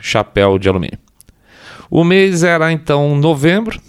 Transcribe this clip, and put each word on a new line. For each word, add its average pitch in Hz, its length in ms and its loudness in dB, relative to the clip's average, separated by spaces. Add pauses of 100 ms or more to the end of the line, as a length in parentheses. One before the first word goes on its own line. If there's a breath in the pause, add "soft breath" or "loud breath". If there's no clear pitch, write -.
chapéu 101 580 0
de 95 100 -2
alumínio. 92 300 -4 (920 loud breath)
O 165 140 2
mês 185 400 2
era 165 260 0
então 147 460 -2
novembro 165 720 0